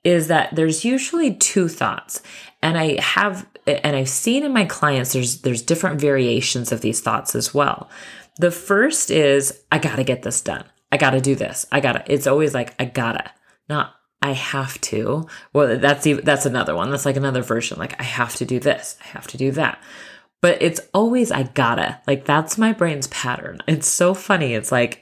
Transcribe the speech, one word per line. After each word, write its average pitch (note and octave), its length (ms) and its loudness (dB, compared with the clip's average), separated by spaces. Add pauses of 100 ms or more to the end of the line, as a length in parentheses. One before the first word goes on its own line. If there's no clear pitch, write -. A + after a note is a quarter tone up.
is E3+ 240 4
that D#3+ 280 2
there's D#3+ 280 0
usually C4 520 0
two - 320 2
thoughts. - 540 -4 (400)
And E3 160 2
I D#3+ 240 0
have, F#3+ 440 0 (220)
and C#3+ 300 0
I've C3 120 -2
seen C4 360 0
in C#4 80 -2
my A3 100 4
clients, C3+ 480 0
there's, B2 300 -2
there's B2 200 0
different E3 380 0
variations B2+ 720 2
of A2+ 80 -2
these A2 220 -2
thoughts - 340 -2
as - 180 -2
well. - 360 0 (480)
The E3+ 140 2
first A3 600 0
is, C#3 580 2
"I - 80 2
gotta C3 280 -2
get B2+ 180 -2
this - 160 -4
done. - 240 -6 (260)
I - 80 0
gotta C3 220 4
do C3 160 2
this. - 360 -6
I C3+ 100 2
gotta," B2 260 -2
it's C#3 200 2
always C#3+ 260 2
like, A#2+ 260 -4
"I B2+ 60 -2
gotta," A#2+ 440 -4 (380)
not, D3 260 -4 (280)
"I C#3 100 0
have C3 500 -6
to." A2+ 460 -4 (240)
Well, C3 260 4
that's C#3 300 2
ev-, C#3 160 2
that's C#3+ 220 2
another A#2+ 300 0
one. F2+ 140 -2
That's, C#3 160 -4
like, C#3 120 2
another C3+ 240 0
version. - 360 -4
Like, - 220 -10
"I A#2 40 -6
have A#2+ 340 -2
to B2 80 -4
do B2 140 -2
this. - 440 -2
I - 60 -20
have - 180 -16
to C3 100 -16
do C3+ 140 0
that." C#3+ 280 -2 (640)
But F3 200 4
it's E3+ 200 0 (120)
always, A#3 380 2
"I C3+ 120 0
gotta." A#2+ 640 0
Like, C#3 200 0
that's D#3 320 0
my A3 160 4
brain's D#3 340 0
pattern. - 580 -6
It's C#3+ 220 2
so F3+ 260 4
funny. F3 400 0
It's A2 200 -2
like - 280 2